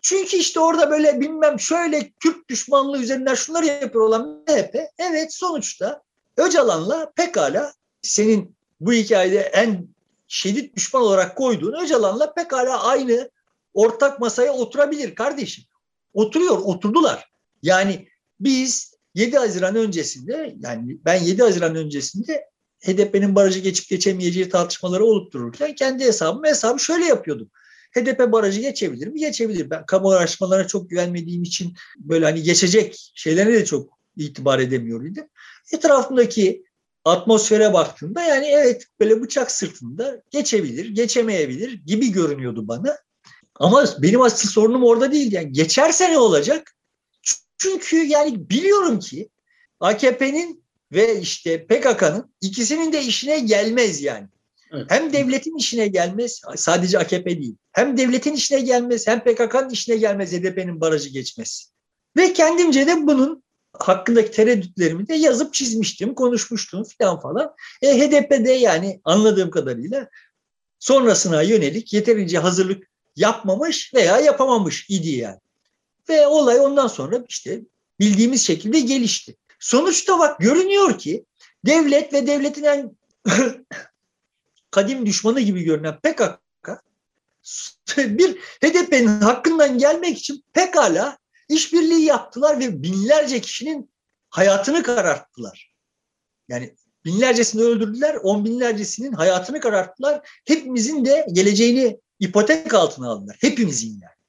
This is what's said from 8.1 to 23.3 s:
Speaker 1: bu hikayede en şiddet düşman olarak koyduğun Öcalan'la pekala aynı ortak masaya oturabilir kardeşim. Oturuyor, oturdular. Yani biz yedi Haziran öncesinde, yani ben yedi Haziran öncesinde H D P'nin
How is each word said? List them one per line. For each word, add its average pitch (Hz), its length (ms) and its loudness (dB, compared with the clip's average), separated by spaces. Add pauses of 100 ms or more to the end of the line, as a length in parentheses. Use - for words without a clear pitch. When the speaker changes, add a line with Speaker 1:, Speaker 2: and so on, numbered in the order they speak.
Speaker 1:
bu 185 120 -2
hikayede 202 460 2
en 196 500 0 (400)
şiddet - 480 -6
düşman 254 260 0
olarak 185 340 2
koyduğun 247 480 -2
Öcalan'la 247 500 0
pekala 262 500 -4
aynı 247 460 0 (440)
ortak 226 460 2
masaya 247 320 0
oturabilir 277 640 -2
kardeşim. 269 500 -6 (500)
Oturuyor, 247 440 0
oturdular. 202 720 -2 (320)
Yani 185 460 0 (320)
biz 262 540 -2 (200)
yedi 240 240 0
Haziran 190 380 -2
öncesinde, 208 840 -6
yani 120 440 -10
ben 175 100 2
yedi 180 280 0
Haziran 175 320 2
öncesinde 160 720 -8 (360)
H 185 180 -2
D 202 120 2
P'nin 196 240 2